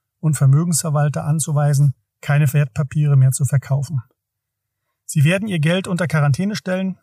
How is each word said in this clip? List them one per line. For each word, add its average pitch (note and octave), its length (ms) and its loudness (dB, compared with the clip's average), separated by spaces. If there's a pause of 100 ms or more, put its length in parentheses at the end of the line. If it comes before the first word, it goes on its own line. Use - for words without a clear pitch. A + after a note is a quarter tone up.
(200)
und D#3 160 0
Vermögensverwalter D3+ 880 0
anzuweisen, D3 720 0 (260)
keine C#3+ 320 0
Wertpapiere D3 640 0
mehr C3 160 4
zu C#3 120 -2
verkaufen. C3+ 580 -2 (1000)
Sie D3 200 0
werden F#3+ 240 0
ihr F3+ 100 -2
Geld F3 300 0
unter F3+ 180 -2
Quarantäne D#3 480 0
stellen, F#3 480 -6